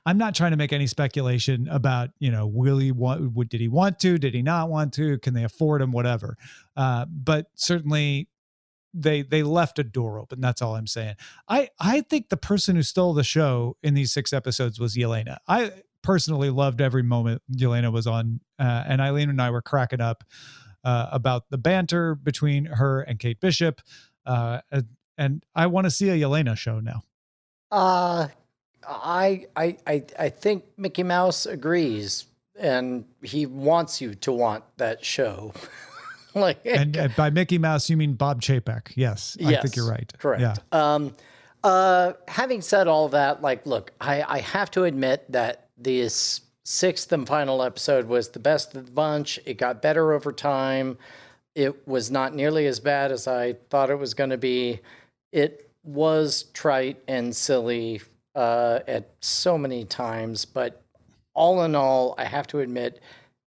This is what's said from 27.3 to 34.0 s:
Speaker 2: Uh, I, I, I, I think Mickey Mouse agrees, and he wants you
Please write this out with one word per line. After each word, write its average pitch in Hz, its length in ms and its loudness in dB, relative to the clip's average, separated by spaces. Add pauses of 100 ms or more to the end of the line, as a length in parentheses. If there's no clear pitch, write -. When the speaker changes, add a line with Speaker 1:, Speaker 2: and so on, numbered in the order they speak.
Speaker 2:
Uh, 175 560 2 (600)
I, 185 680 0
I, 170 220 0 (100)
I, 147 160 0 (160)
I 151 100 -2
think 202 340 -2 (140)
Mickey 190 260 -4
Mouse 180 420 2
agrees, 135 800 -2 (320)
and 127 460 -2 (200)
he 147 220 -4
wants 147 540 0
you 113 160 -8